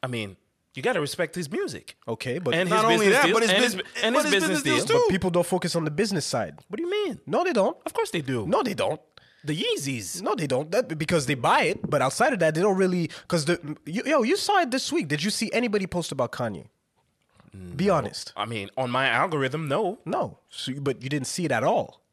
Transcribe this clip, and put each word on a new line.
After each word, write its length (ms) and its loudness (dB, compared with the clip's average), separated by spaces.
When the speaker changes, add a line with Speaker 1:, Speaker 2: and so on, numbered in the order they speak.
Speaker 1:
I 40 -6
mean, 300 -6
you 80 -12
gotta 180 0
respect 340 -4
his 160 -6
music. 460 -8
Speaker 2:
Okay, 300 -4
but 160 0
Speaker 1:
And 140 0
Speaker 3:
Not 80 4
Speaker 1:
his 80 4
Speaker 3:
only 220 6
Speaker 1:
business 100 6
Speaker 3:
that, 100 6
Speaker 1:
deals, 80 4
Speaker 3:
but 80 4
his 100 4
Speaker 1:
and 100 4
Speaker 3:
bus-, 100 2
Speaker 1:
his 20 -4
bu-, 80 -6
and 80 2
Speaker 3:
but 100 4
Speaker 1:
his 80 2
Speaker 3:
his 100 4
Speaker 1:
business 60 2
Speaker 3:
business 40 -2
Speaker 1:
deals. 240 2
Speaker 3:
deals 40 -2
too. 80 4
Speaker 2:
But 40 4
people 180 0
don't 160 2
focus 300 -2
on 80 0
the 60 -2
business 360 -2
side. 320 -4
Speaker 1:
What 100 -10
do 40 -4
you 80 -4
mean? 360 -2
Speaker 2:
No, 180 0
they 80 0
don't. 240 2
Speaker 1:
Of 80 -6
course 160 -2
they 120 -2
do. 240 -2
Speaker 2:
No, 160 2
they 120 -2
don't. 260 -2
Speaker 1:
The 180 -4
Yeezys. 600 -4
Speaker 2:
No, 120 0
they 120 -2
don't. 260 -2
That, 260 0
because 280 0
they 80 0
buy 280 4
it, 260 -2
but 140 2
outside 300 2
of 80 -2
that, 140 2
they 60 0
don't 160 4
really. 340 0
'Cause 180 0
the, 300 -2
you, 200 -4
yo, 160 4
you 140 2
saw 240 2
it 100 0
this 220 -2
week. 160 0
Did 140 -2
you 80 0
see 220 -4
anybody 340 0
post 260 -4
about 200 -2
Kanye? 340 -6
Be 100 0
Speaker 1:
No. 80 4
Speaker 2:
honest. 420 -4
Speaker 1:
I 100 -2
mean, 300 -6
on 140 -2
my 180 2
algorithm, 600 0
no. 380 0
Speaker 2:
No. 320 -4
So, 240 -8
you, 80 -8
but 220 -2
you 80 -8
didn't 160 -2
see 180 -4
it 80 0
at 120 2
all. 360 0